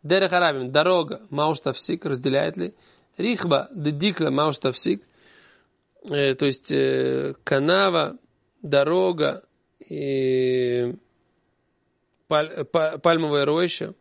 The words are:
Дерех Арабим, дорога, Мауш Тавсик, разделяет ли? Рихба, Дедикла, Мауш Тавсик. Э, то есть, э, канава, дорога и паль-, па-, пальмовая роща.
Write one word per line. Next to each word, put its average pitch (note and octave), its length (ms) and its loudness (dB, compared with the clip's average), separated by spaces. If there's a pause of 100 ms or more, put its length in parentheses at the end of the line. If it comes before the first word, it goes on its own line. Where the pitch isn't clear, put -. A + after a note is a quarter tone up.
Дерех F3+ 320 2
Арабим, C#3+ 360 0
дорога, D#3+ 600 2
Мауш D3 300 0
Тавсик, - 440 -6
разделяет C#3 540 0
ли? F3+ 160 -6 (420)
Рихба, F3 560 0
Дедикла, D#3 560 -2
Мауш C#3+ 300 0
Тавсик. - 440 -2 (1080)
Э, C#3 240 0
то C3 100 -2
есть, C3+ 260 -2
э, C3+ 720 0
канава, E3+ 760 2 (420)
дорога D3 840 0 (440)
и B2+ 1040 -2 (1300)
паль-, D#3 380 -2
па-, D#3 320 0
пальмовая D3+ 480 2
роща. E3+ 540 -2